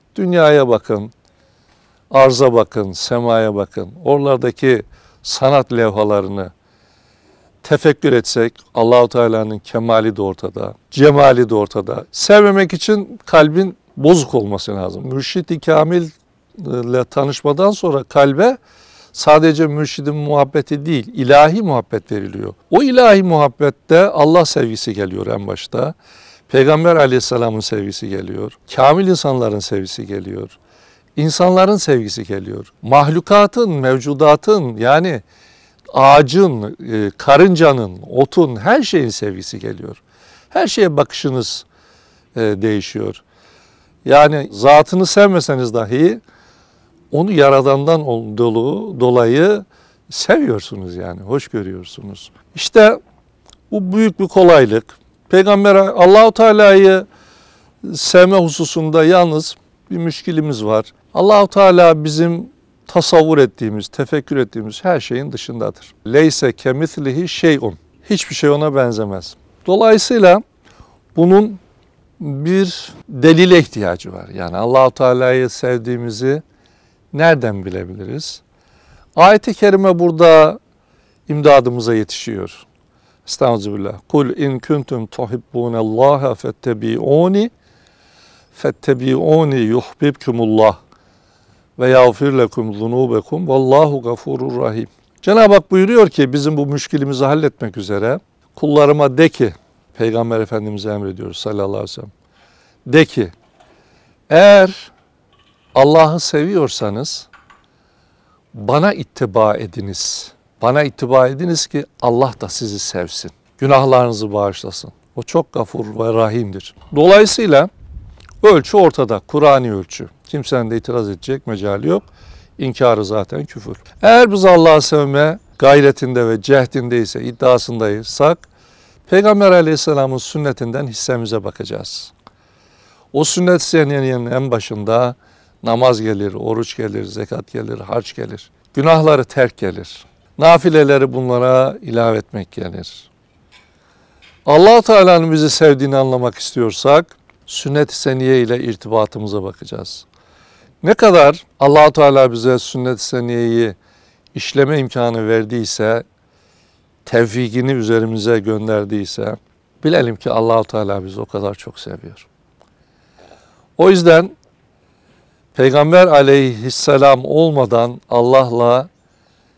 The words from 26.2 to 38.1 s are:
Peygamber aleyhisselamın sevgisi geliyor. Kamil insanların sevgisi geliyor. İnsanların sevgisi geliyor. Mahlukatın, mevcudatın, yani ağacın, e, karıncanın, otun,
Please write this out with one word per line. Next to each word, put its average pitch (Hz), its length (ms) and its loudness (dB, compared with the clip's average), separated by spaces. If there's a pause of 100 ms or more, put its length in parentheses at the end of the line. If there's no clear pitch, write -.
Peygamber 156 460 2
aleyhisselamın 123 640 0
sevgisi 101 500 -8
geliyor. 98 480 -10 (180)
Kamil 156 320 2
insanların 127 520 -2
sevgisi 98 480 -10
geliyor. 98 520 -14 (580)
İnsanların 185 600 2
sevgisi 113 460 -2
geliyor. 101 580 -12
Mahlukatın, 170 920 2
mevcudatın, 143 1040 0
yani 139 460 0 (720)
ağacın, 139 840 2 (160)
e, 104 240 -4
karıncanın, 143 840 2 (100)
otun, 135 460 0